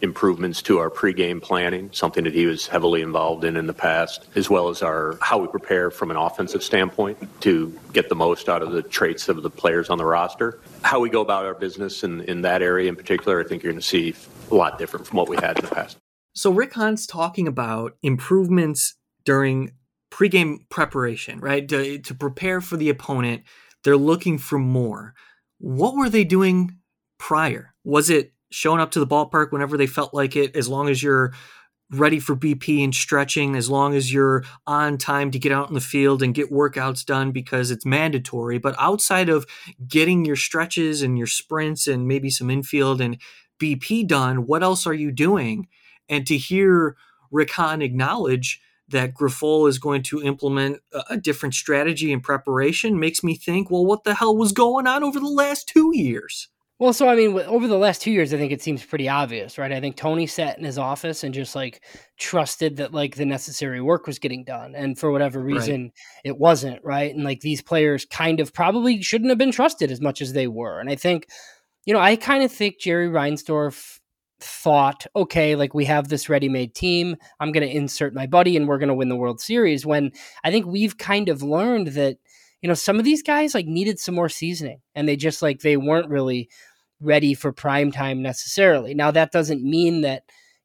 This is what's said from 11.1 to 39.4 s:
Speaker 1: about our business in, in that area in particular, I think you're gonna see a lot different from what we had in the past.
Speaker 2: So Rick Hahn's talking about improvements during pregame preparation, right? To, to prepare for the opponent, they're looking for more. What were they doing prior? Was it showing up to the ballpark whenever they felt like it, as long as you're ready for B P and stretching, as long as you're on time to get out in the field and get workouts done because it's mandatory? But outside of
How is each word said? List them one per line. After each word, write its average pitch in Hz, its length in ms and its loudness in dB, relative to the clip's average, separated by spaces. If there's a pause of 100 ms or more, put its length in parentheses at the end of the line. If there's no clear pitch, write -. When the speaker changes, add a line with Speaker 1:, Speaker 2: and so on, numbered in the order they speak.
Speaker 1:
about 98 260 -2
our 95 80 -6
business 95 500 -8
in, 85 180 -6
in 87 220 -6
that 90 180 2
area 90 260 2
in 87 80 -4
particular, 90 460 -2
I - 20 -6
think 85 180 -8
you're 85 120 -4
gonna 80 80 -10
see 82 340 -2 (360)
a 110 40 6
lot 85 220 4
different - 280 -10
from - 120 -4
what 87 100 2
we 87 80 -6
had 85 240 -2
in - 60 -4
the - 100 -8
past. - 220 -8 (360)
Speaker 2:
So - 180 0
Rick 226 240 0
Hahn's 214 300 -2
talking 175 420 -4
about 117 540 -6
improvements 170 960 2 (300)
during 135 460 2 (400)
pregame 180 580 2
preparation, 127 720 -4
right? 139 280 -2
To, 143 320 -2
to 135 140 -14
prepare 147 480 -4
for 180 160 -6
the 156 120 0
opponent, 127 540 -2 (400)
they're 143 140 6
looking 160 400 2
for 139 220 -2
more. 120 540 -2 (440)
What 160 380 -2
were 269 140 2
they 214 140 4
doing 180 540 2 (400)
prior? 151 560 -2 (100)
Was 147 260 2
it 151 220 2 (200)
showing 160 300 2
up 160 80 -2
to - 100 -2
the 143 60 4
ballpark 147 460 2
whenever 143 260 -2
they 139 80 4
felt 135 260 -4
like 139 240 -2
it, 139 200 2
as 131 120 -2
long 139 220 -2
as 131 140 0
you're 131 300 2 (580)
ready 151 280 4
for 139 140 -2
B 143 220 0
P 139 280 0
and 135 120 0
stretching, 139 600 0
as 123 140 -2
long 139 240 2
as 131 180 0
you're 135 320 4 (220)
on 147 320 0
time 139 320 -2
to 131 80 -4
get 139 140 0
out 139 160 0
in 160 80 -6
the 127 60 -2
field 139 420 2
and 123 100 2
get 143 160 -2
workouts 135 560 0
done 135 260 0
because 127 380 -2
it's 120 160 -6
mandatory? 127 720 -2
But 131 220 -2
outside 185 500 2
of 151 160 2 (420)